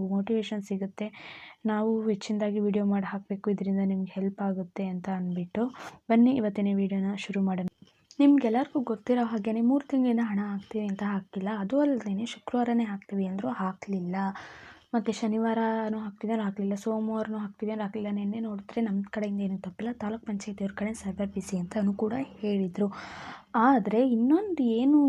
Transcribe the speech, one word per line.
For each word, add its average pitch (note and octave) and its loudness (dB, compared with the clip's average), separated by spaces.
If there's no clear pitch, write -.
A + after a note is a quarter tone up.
ಮೋಟಿವೇಶನ್ G#3 0
ಸಿಗುತ್ತೆ, G3 -6
ನಾವು G#3+ 2
ಹೆಚ್ಚಿನದಾಗಿ G#3 0
ವಿಡಿಯೋ G#3 2
ಮಾಡಿ G3+ 2
ಹಾಕಬೇಕು, G3+ -6
ಇದರಿಂದ G3 0
ನಿಮ್ಗೆ F#3+ -2
ಹೆಲ್ಪ್ G3 -2
ಆಗುತ್ತೆ F#3+ -4
ಅಂತ F3+ -6
ಅಂದ್ಬಿಟ್ಟು. F3+ -2
ಬನ್ನಿ A#3 8
ಇವತ್ತಿನ G3+ 0
ವಿಡಿಯೋನ G3 0
ಶುರು G3 -4
ಮಾಡೋಣ. F#3 0
ನಿಮ್ಗೆಲ್ಲರಿಗೂ C#4 4
ಗೊತ್ತಿರೋ A#3+ 0
ಹಾಗೇನೆ A3+ -2
ಮೂರು C4+ 2
ತಿಂಗಳಿಂದ B3 2
ಹಣ G3+ 0
ಹಾಕ್ತೀವಿ G#3 -4
ಅಂತ G3 -4
ಹಾಕಿಲ್ಲ, G3 -4
ಅದು G#3 2
ಅಲ್ಲದೇನೆ A3 0
ಶುಕ್ರವಾರನೇ A#3+ 0
ಹಾಕ್ತೀವಿ G3+ -4
ಅಂದ್ರು, G3 -4
ಹಾಕ್ಲಿಲ್ಲ. F#3 -4
ಮತ್ತು A3+ 0
ಶನಿವಾರನೂ A3+ 0
ಹಾಕ್ತೀವಿ G#3 -6
ಅಂದ್ರು A3 0
ಹಾಕ್ಲಿಲ್ಲ, G3 -2
ಸೋಮವಾರನೂ A3 -2
ಹಾಕ್ತೀವಿ G#3 -6
ಅಂದ್ರು G#3+ -4
ಹಾಕ್ಲಿಲ್ಲ. G#3 -4
ನಿನ್ನೆ G3+ -2
ನೋಡಿದ್ರೆ G#3 -4
ನಮ್ಮ G3+ 0
ಕಡೆಯಿಂದ G#3 -2
ಏನೂ F#3+ -2
ತಪ್ಪಿಲ್ಲ, G3+ -8
ತಾಲೂಕ್ A3 -6
ಪಂಚಾಯತಿಯವ್ರ G3+ -6
ಕಡೆ G#3 -4
ಸರ್ವರ್ G3 -6
ಬ್ಯುಸಿ G3 -4
ಅಂತಲೂ G3 0
ಕೂಡ G#3+ -2
ಹೇಳಿದರು. G3+ 0
ಆದರೆ A3 6
ಇನ್ನೊಂದು D4 4
ಏನು C4+ 6